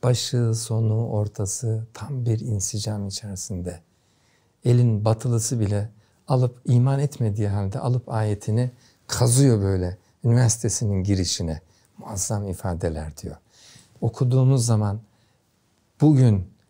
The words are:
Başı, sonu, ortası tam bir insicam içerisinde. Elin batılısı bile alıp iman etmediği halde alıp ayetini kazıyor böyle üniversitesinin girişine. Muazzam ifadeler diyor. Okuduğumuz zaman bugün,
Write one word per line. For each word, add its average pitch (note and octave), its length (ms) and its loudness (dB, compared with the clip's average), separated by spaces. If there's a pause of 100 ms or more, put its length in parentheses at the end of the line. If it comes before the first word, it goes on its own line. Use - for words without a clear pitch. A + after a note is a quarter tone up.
Başı, A#2+ 520 2
sonu, A2+ 520 0
ortası A2 760 -4 (100)
tam B2 320 -6
bir A2+ 140 0
insicam G#2+ 680 -4
içerisinde. F2+ 720 -8 (840)
Elin A#2+ 400 4
batılısı A2+ 540 0
bile G2+ 300 -2 (380)
alıp B2+ 380 0
iman C3 340 2
etmediği A2 480 -2
halde G2 320 -4
alıp B2 300 -4
ayetini A2 600 -2 (360)
kazıyor A#2 540 4
böyle F#2+ 360 0 (260)
üniversitesinin A2+ 800 2
girişine. F2+ 580 -2 (360)
Muazzam G#2 500 -6
ifadeler E2 720 -6
diyor. - 180 -12 (680)
Okuduğumuz B2+ 640 2
zaman G#2+ 340 0 (1000)
bugün, C3 420 6 (260)